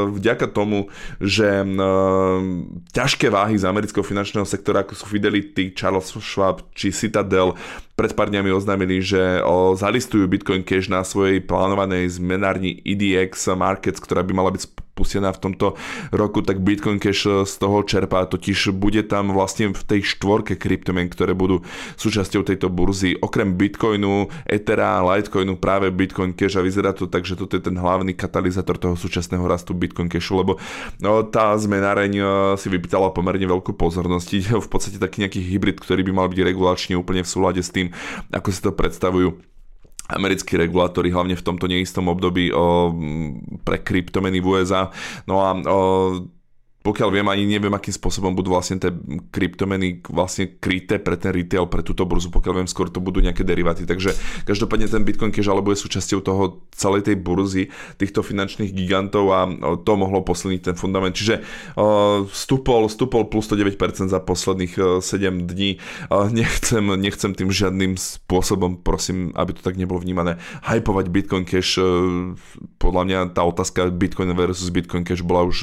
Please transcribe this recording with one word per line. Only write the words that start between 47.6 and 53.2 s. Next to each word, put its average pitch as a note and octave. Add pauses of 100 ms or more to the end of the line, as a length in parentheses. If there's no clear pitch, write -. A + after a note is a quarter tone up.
akým G2
spôsobom F#2
budú F#2
vlastne F2+
tie F2 (320)
kryptomeny F#2
vlastne F2+
kryté F#2+
pre F2
ten F#2
retail, F2
pre F2
túto F2
burzu. F2
Pokiaľ F#2
viem, F2+
skôr F2+
to F2+
budú F#2+
nejaké F2+